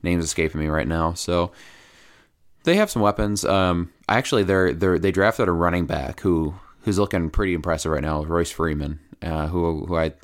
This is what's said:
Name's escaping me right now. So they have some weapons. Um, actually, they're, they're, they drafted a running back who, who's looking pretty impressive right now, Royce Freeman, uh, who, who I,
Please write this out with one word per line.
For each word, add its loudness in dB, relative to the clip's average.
Name's 0
escaping -2
me -2
right 0
now. -2
So -2
they 4
have 2
some -2
weapons. 0
Um, 2
actually, 2
they're, 4
they're, 2
they 2
drafted 2
a 2
running 2
back -6
who, 0
who's 0
looking 0
pretty 0
impressive -2
right 0
now, -2
Royce 0
Freeman, -2
uh, -4
who, -2
who -2
I, 0